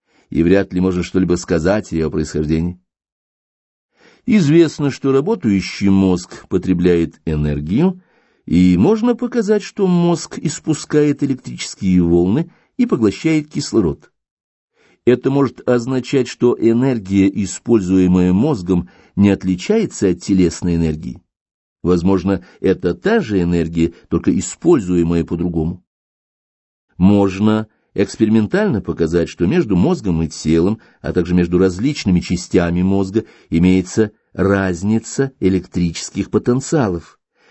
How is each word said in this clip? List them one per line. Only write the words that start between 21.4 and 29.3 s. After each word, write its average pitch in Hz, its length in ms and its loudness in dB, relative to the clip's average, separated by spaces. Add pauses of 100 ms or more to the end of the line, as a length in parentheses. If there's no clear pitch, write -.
Возможно, 90 640 0 (160)
это 90 340 0
та 220 260 0
же 107 200 -2
энергия, 82 540 0 (140)
только - 300 0
используемая 87 840 0
по-другому. 85 600 -4 (1120)
Можно 101 720 2 (260)
экспериментально 110 840 0
показать, 82 480 -2
что - 180 -4